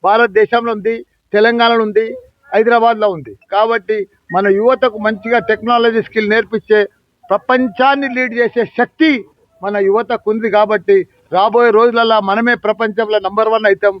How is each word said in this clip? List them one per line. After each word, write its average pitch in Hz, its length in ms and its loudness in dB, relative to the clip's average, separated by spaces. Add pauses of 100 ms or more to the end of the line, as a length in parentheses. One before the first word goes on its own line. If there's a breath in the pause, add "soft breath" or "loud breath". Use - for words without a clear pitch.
భారతదేశంలో 226 720 0
ఉంది, 214 180 -4 (380)
తెలంగాణలో 233 520 2
ఉంది, 214 220 0 (480)
హైదరాబాద్లో 226 600 2
ఉంది. 127 180 -14 (200)
కాబట్టి 214 440 -2 (380)
మన 196 120 0 (120)
యువతకు 247 480 0
మంచిగా 226 320 -2 (120)
టెక్నాలజీ 226 580 0
స్కిల్ 214 260 -2
నేర్పించే, 214 460 0 (500)
ప్రపంచాన్ని 254 840 0
లీడ్ 254 240 -4
చేసే 233 220 -2 (160)
శక్తి 302 320 0 (520)
మన 202 140 -6 (100)
యువతకు 214 460 -2
ఉంది. 220 240 -4
కాబట్టి 208 400 2 (400)
రాబోయే 226 420 2
రోజులలో 226 400 2 (120)
మనమే 233 240 0 (120)
ప్రపంచంలో 214 600 -2
నంబర్ 214 280 0
వన్ 220 160 0
అవుతాం 196 300 0